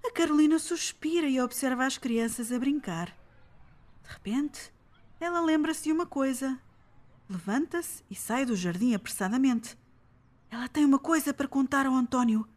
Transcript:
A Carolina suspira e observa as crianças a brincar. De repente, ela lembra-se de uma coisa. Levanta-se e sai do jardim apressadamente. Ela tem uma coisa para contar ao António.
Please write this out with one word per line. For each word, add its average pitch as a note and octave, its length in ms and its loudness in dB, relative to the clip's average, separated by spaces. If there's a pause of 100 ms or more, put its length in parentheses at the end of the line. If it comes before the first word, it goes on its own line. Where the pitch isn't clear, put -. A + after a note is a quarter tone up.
A A4+ 60 -2
Carolina D#4 480 4
suspira D#4+ 680 -2
e C4 140 2
observa B3+ 440 -2
as C4+ 120 -2
crianças A3+ 540 -2
a B3 80 -2
brincar. A#3 480 -2 (960)
De - 100 -20
repente, C#4 580 -6 (480)
ela E4+ 220 -2
lembra-se D#4+ 420 2
de D4+ 80 -2
uma E4 140 0
coisa. C4+ 540 -2 (680)
Levanta-se A3 800 -4
e G3 60 -12
sai C4 300 -2
do A#3+ 100 0
jardim F3+ 380 0
apressadamente. A3+ 840 0 (720)
Ela A#3+ 180 -6
tem D4+ 180 2
uma C4+ 140 6
coisa D4+ 340 0
para C4+ 140 -4
contar C4+ 380 0
ao C4 80 2
António. A#3+ 640 2